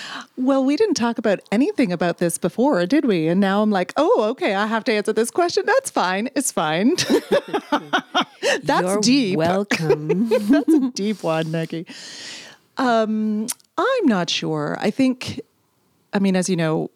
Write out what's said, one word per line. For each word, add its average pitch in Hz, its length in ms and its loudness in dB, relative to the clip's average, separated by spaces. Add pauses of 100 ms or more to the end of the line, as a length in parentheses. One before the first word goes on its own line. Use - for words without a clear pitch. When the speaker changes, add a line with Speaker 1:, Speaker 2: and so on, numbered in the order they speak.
(360)
Speaker 1:
Well, 269 280 2
we 285 120 2
didn't 415 180 2
talk 233 240 -2
about 208 220 0 (100)
anything 262 400 2
about 175 280 -2
this 170 200 0
before, 190 480 0
did 285 180 2
we? 175 220 2
And 175 140 2
now 202 220 2
I'm 214 100 2
like, 180 240 -2
"Oh, 311 340 4
okay, 269 240 -2
I 202 140 0
have 220 160 -2
to 247 80 0
answer 208 200 0
this 233 200 0
question. 349 340 0
That's 523 240 2
fine. 196 460 0
It's - 160 -2
fine." 185 420 2
<laughs> - 1700 -2
That's 277 200 0
Speaker 2:
You're 196 180 0
Speaker 1:
deep. 233 360 2
Speaker 2:
welcome. 170 920 0
Speaker 1:
<laughs> - 0 -
That's 247 440 2
a 262 200 4
deep 202 320 -4
one, 160 260 0
Nikki. 160 340 -6 (920)
Um, 220 720 0 (280)
I'm 453 300 0
not 185 240 2
sure. 156 500 -4
I 214 120 0
think, - 480 -2 (720)
I 202 80 0
mean, 190 160 2
as 180 120 0
you 190 80 0
know 160 400 -2